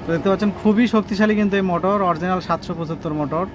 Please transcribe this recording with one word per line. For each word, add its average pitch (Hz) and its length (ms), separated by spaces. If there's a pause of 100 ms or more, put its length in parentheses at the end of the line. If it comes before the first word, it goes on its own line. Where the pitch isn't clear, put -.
তো - 100
দেখতে 170 180
পাচ্ছেন, 196 200 (100)
খুবই 214 320
শক্তিশালী 214 480
কিন্তু 202 180
এই 190 120
মোটর, 180 260 (120)
অরিজিনাল 175 380
সাতশো 170 320
পঁচাত্তর 156 400
মোটর। 151 360